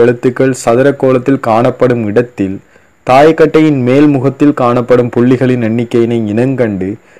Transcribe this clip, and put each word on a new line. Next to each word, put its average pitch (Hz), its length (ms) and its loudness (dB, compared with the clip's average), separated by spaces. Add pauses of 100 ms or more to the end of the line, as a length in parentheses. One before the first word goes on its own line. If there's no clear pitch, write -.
எழுத்துக்கள் 123 640 0
சதுரக்கோளத்தில் 131 840 0
காணப்படும் 120 640 0
இடத்தில் 104 480 -4 (480)
தாயக்கட்டையின் 156 800 2
மேல் 139 180 4 (120)
முகத்தில் 135 440 -2
காணப்படும் 123 540 0
புள்ளிகளின் 123 520 0
எண்ணிக்கையினை 117 540 -2 (120)
இனங்கண்டு 113 580 -2 (280)